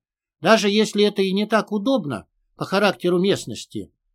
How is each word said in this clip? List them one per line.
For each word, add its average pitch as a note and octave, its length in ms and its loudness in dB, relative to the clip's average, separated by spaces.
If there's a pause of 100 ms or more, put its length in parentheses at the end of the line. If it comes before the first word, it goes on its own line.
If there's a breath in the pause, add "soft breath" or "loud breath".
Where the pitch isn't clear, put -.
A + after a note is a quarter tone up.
(400)
даже G3+ 280 2
если G#3 360 2
это G#3 180 0
и F#3+ 100 0
не G#3 140 -2
так G#3+ 240 -2
удобно G3+ 560 -2 (300)
по - 80 -8
характеру F#3 540 0
местности, B2+ 760 -4 (220)